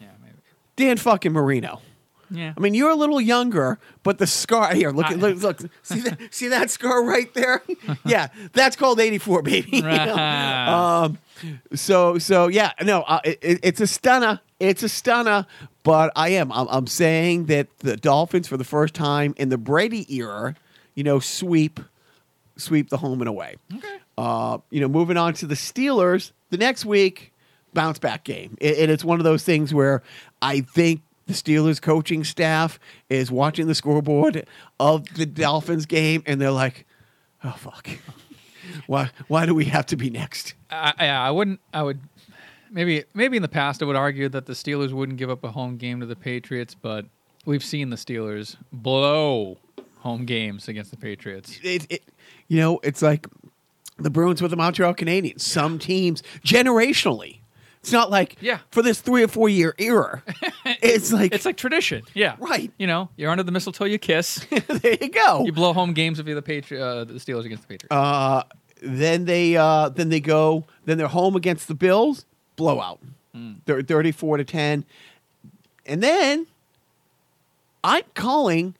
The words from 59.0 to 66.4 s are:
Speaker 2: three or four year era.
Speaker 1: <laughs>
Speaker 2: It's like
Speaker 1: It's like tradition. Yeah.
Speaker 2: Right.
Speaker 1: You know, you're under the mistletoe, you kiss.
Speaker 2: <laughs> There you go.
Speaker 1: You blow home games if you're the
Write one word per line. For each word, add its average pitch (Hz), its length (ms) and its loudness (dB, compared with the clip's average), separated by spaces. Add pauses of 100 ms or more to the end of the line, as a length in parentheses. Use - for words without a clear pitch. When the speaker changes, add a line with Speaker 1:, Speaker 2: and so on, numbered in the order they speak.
Speaker 2:
three 247 220 4
or 220 60 6
four 220 200 2
year 175 300 2
era. 202 500 -2
Speaker 1:
<laughs> 190 40 -6 (500)
Speaker 2:
It's 226 300 2
like 202 200 4
Speaker 1:
It's 202 120 -2
like 370 120 -2
tradition. 254 460 -2 (100)
Yeah. 180 280 0
Speaker 2:
Right. 269 360 -4
Speaker 1:
You 190 120 -4
know, 175 280 -2
you're 151 140 -4
under 185 140 0
the 175 80 -4
mistletoe, 185 320 -4
you 208 160 -2
kiss. - 500 -2
Speaker 2:
<laughs> - 160 -2
There 240 340 2
you 277 100 -4
go. 330 360 4
Speaker 1:
You 175 60 -2
blow 170 200 2
home 175 200 0
games 160 260 -2
if 156 80 -10
you're 151 80 -6
the 147 80 -8